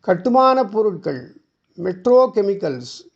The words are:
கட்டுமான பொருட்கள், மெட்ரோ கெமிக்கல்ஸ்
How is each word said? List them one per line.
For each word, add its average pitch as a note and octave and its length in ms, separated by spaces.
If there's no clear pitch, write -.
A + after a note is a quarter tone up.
கட்டுமான B3+ 640
பொருட்கள், F#3+ 580
மெட்ரோ F#3 420
கெமிக்கல்ஸ் F#3+ 600